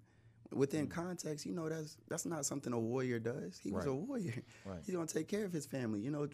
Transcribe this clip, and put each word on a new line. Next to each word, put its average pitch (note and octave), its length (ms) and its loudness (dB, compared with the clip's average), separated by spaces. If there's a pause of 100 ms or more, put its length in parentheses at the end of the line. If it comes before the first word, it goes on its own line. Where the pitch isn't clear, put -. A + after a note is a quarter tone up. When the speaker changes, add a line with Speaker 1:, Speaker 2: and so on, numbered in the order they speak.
(520)
Speaker 1:
Within C#3 340 6
Speaker 2:
Mm. B2+ 40 -2
Speaker 1:
context, E3+ 540 -2
you - 80 -2
know, E3 160 0
that's, D#3 280 -4 (120)
that's D#3 160 -2
not D#3+ 220 0
something C3+ 260 -2
a A#2+ 60 4
warrior A#2+ 400 4
does. C3 400 -2
He - 140 -4
was - 120 2
a C#3+ 60 4
Speaker 2:
Right. C3 80 2
Speaker 1:
warrior. G3+ 440 -2 (220)
Speaker 2:
Right. F#2+ 200 -6
Speaker 1:
He's F#3 100 -2
gonna D#3+ 140 0
take D#3+ 180 0
care G#3 180 0
of F3+ 80 -4
his D3+ 140 -2
family. A#2 320 0
You C3 140 0
know, D3 220 0